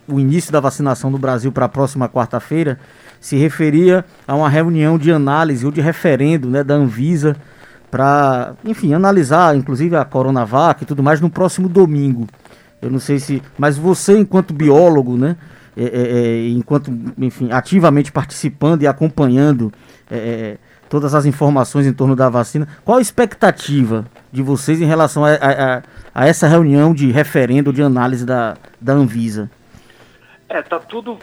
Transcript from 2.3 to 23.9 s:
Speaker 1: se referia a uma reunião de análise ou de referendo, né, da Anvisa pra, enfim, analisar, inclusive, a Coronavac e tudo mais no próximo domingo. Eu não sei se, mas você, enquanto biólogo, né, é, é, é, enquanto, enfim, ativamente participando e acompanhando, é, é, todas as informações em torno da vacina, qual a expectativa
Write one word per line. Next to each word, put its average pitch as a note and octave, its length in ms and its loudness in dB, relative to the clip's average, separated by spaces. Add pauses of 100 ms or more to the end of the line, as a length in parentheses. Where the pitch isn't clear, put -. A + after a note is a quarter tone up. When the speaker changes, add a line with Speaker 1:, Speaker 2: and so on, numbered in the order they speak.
Speaker 1:
se - 160 -8
referia D#3+ 680 2 (220)
a C#3 80 -4
uma D3+ 120 0
reunião D#3+ 520 2
de D3+ 120 2
análise D3 540 0
ou C#3+ 60 -2
de D3+ 100 -4
referendo, D3 680 0
né, C3+ 160 -2
da C#3 120 0
Anvisa D3 600 0 (540)
pra, C3+ 640 0 (100)
enfim, G#3+ 300 -2
analisar, E3+ 600 2
inclusive, C#3+ 400 -2
a C#3+ 100 0
Coronavac C3 760 0
e - 20 -8
tudo C#3+ 160 -4
mais D3 180 2
no E3 120 0
próximo F#3 360 -2
domingo. C#3+ 600 2 (520)
Eu B2 120 -8
não C3 80 -2
sei C#3+ 180 -2
se, C3+ 240 -4 (160)
mas C#3+ 180 2
você, F#3 440 2
enquanto F#3+ 340 0
biólogo, C#3+ 640 4
né, D3 180 -2 (420)
é, A2+ 60 -4
é, B2 40 -2
é, A#2+ 640 -2
enquanto, C#3 400 -2 (280)
enfim, B2+ 340 -4
ativamente C#3+ 580 2
participando D3+ 760 -2
e D3 40 2
acompanhando, C#3 840 2 (360)
é, - 80 -8
é, A2+ 400 -8 (300)
todas D3 260 -2
as D3 120 2
informações C#3+ 600 0
em C3+ 80 2
torno C3+ 220 2
da C3 140 2
vacina, B2 380 -2 (180)
qual A#3 120 2
a C4 40 6
expectativa C#3+ 1040 0 (260)